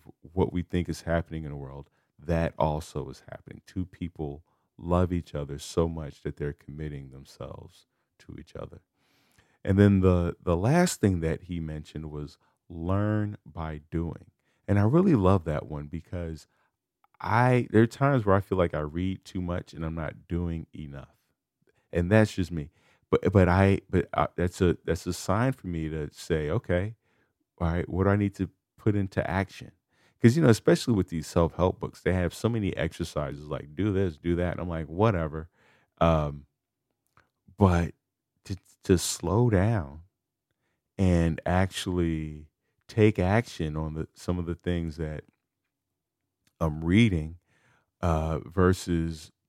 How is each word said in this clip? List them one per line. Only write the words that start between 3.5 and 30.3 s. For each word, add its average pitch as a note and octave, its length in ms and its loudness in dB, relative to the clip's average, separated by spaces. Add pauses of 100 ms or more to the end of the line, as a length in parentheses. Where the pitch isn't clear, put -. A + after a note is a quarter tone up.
Two F#2+ 200 -8
people D2+ 580 -10 (340)
love F2 360 0
each E2+ 200 -6
other C#2+ 240 -8
so E2 300 -2
much D#2+ 360 -10
that D2+ 120 -10
they're D2 160 -8
committing D2 600 -12
themselves - 720 -18 (340)
to - 180 -20
each - 180 -20
other. - 260 -16 (800)
And G2 160 4
then G2+ 220 8
the, F2 420 4
the E2+ 140 2
last D#3+ 420 2
thing F#2+ 220 2
that D#2+ 220 -4
he E2+ 180 -8
mentioned D#2 500 -10
was D2 260 -12 (320)
learn G#2 760 -2
by D#2 440 -10
doing. - 420 -6 (360)
And G2+ 120 2
I G2+ 40 4
really E3 320 4
love F#2 300 4
that D2+ 220 -4
one D2 180 -10
because D#2+ 640 -10 (760)
I, A#2+ 500 2
there A2 120 6
are A#2 40 4
times C#3 380 0
where G2 100 4
I G2+ 60 4
feel F#2+ 160 -4
like F2 160 2
I D2+ 80 -4
read F2 420 -6
too - 180 -8
much F2 320 -6
and D#2+ 120 -10
I'm D#2+ 100 -6
not - 320 -10
doing E2 480 -4
enough. C#2 400 -16 (800)
And F2 180 2
that's G#2+ 220 4
just F#2 180 -4
me. D#2 200 -8 (400)
But, - 200 2
but F#2+ 160 8
I, G2 420 4
but F2+ 240 0
I, D2 220 2
that's F2+ 260 -2
a, F2 220 4
that's E2 220 -4
a F2 80 -4
sign A2+ 380 -2
for - 160 -10
me D#2+ 220 -6
to D2+ 220 -8
say, D#2 380 -4
"Okay, F#2+ 460 -2 (640)
all E2+ 80 2
right, E2+ 200 0
what F#2 180 0
do G2 40 6
I G2+ 60 6
need G2+ 200 0
to F2+ 140 -4 (280)
put G#2 180 0
into - 340 -2
action?" F#2+ 420 -4 (480)
'Cause, A#2 160 6